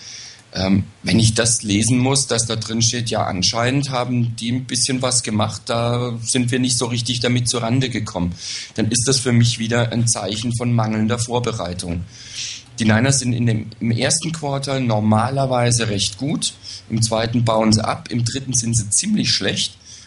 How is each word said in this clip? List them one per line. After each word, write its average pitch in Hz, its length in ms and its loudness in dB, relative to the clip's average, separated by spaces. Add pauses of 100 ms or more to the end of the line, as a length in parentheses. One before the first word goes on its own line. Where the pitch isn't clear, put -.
(540)
ähm, 95 320 2 (180)
wenn 98 160 4
ich 113 140 4
das 113 300 2
lesen 110 340 2
muss, 135 300 2
dass 117 180 0
da 113 100 -4
drin 113 260 -4
steht, 117 280 0
ja, 107 160 0
anscheinend 120 640 0
haben 123 480 0
die 117 140 -4
ein 127 140 -2
bisschen 127 360 -2
was 123 220 0
gemacht, 107 420 -2
da 120 560 -2
sind 120 300 0
wir 127 80 2
nicht 127 180 2
so 131 80 0
richtig 120 340 -2
damit 123 300 2
zurande 117 400 2
gekommen, 95 440 -2 (420)
dann 110 140 0
ist 120 180 0
das 131 120 4
für 123 140 2
mich 120 260 4
wieder 113 320 0
ein 120 160 0
Zeichen 110 500 -2
von 120 140 -2
mangelnder 110 480 0
Vorbereitung. 90 840 -4 (760)
Die 117 60 0
Niners 113 340 4
sind 123 140 0
in 120 140 2
dem, 110 240 0 (100)
im 117 100 2
ersten 151 400 0
Quartal 139 480 -2
normalerweise 120 1080 2
recht 101 280 -2
gut, - 360 -4 (360)
im 113 120 0
zweiten 117 420 2
bauen 110 300 4
sie 107 100 2
ab, - 280 -4
im 120 120 0
dritten 131 300 -4
sind 117 240 0
sie 101 140 0
ziemlich - 400 0
schlecht - 460 -2 (300)